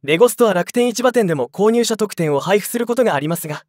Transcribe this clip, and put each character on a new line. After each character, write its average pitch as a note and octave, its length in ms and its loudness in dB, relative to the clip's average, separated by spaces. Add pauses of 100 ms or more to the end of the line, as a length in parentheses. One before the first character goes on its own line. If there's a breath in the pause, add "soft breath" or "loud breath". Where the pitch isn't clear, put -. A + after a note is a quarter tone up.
レ D#3 120 2
ゴ A#3 120 6
ス - 80 -4
ト A#3 120 4
ア G3 60 0
楽 F3 160 -2
天 A#3+ 180 0
市 A#3 140 -4
場 B3 100 2
店 A#3 140 2
で E3 80 0
も B2+ 140 -4
購 G#3 220 0
入 A#3 140 2
者 A3+ 120 -2
特 G#3 200 -4
典 D#3 160 0
を C#3 80 0
配 F#3 200 2
布 - 80 -12
す A#3+ 100 -6
る A#3 80 -2
こ A#3+ 80 -4
と B3 100 2
が F#3+ 100 0
あ C#3 60 -2
り D3 80 -6
ま E3+ 80 -4
す D#3+ 120 -12
が D3 200 -12